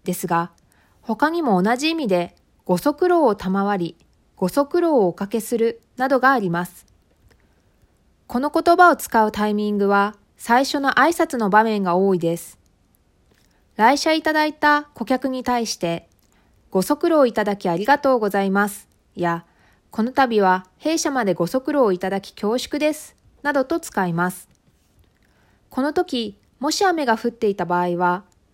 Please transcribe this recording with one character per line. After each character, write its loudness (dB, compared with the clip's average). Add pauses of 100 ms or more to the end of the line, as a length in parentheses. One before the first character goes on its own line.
で -4
す -8
が、 -2 (500)
他 -2
に -2
も 2
同 2
じ -2
意 -2
味 -4
で、 -2 (300)
ご 0
足 0
労 4
を 4
賜 -2
り、 -6 (400)
ご -4
足 0
労 2
を 4
お -2
か -8
け -4
す -4
る -2 (140)
な -4
ど 0
が 4
あ 2
り -2
ま -4
す。 -20 (1400)
こ -4
の -2
言 4
葉 8
を 4
使 0
う -2
タ -2
イ -2
ミ -2
ン -2
グ 0
は、 2 (220)
最 2
初 -4
の 0
挨 2
拶 -2
の 0
場 4
面 0
が 0
多 2
い 0
で -2
す。 -18 (1160)
来 4
社 0
い 0
た -2
だ 2
い -4
た 2 (100)
顧 -8
客 -2
に -6
対 -2
し -8
て、 -4 (600)
「ご 0
足 0
労 6
い 0
た -2
だ -2
き -4
あ 0
り -4
が 4
と 2
う -2
ご -2
ざ 0
い -2
ま 0
す」 -14 (260)
や、 -4 (440)
「こ -4
の -4
度 2
は 2 (100)
弊 -2
社 -2
ま -2
で 0
ご -2
足 -4
労 2
い -2
た -6
だ -4
き -14
恐 -4
縮 -8
で 0
す」 -12 (260)
な -2
ど 0
と -2
使 -4
い -2
ま -2
す。 -20 (1200)
こ -6
の -2
時、 -4 (220)
も -4
し -2
雨 0
が 2
降 -4
っ -4
て -4
い 0
た -6
場 -2
合 -2
は、 -2 (280)